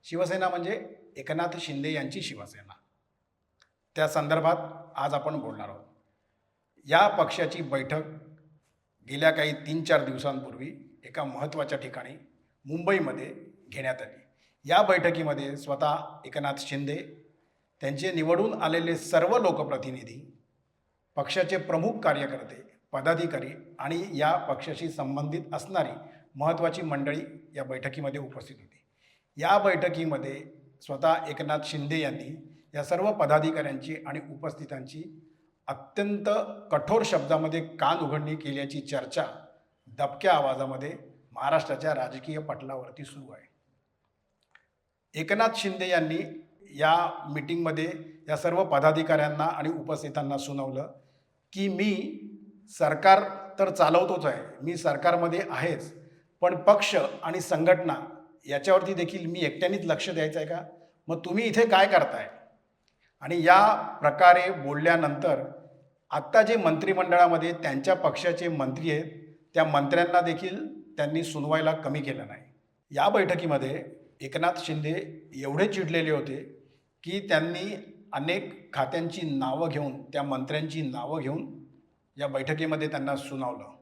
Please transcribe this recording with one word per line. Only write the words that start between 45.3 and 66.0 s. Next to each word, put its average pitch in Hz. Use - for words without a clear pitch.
शिंदे 185
यांनी 160
या 156
मीटिंगमध्ये 156
या 151
सर्व 175
पदाधिकाऱ्यांना 156
आणि 151
उपस्थितांना 147
सुनावलं 139
की 196
"मी 196
सरकार 165
तर 190
चालवतोच 175
आहे, 123
मी 170
सरकारमध्ये 170
आहेच, 143
पण 180
पक्ष 208
आणि 175
संघटना 165
याच्यावरती 190
देखील 170
मी 170
एकट्यानेच 170
लक्ष 165
द्यायचं 160
आहे 151
का? 175
मग 165
तुम्ही 185
इथे 226
काय 196
करताय?" 180
आणि 160
या 190
प्रकारे 180
बोलल्यानंतर 151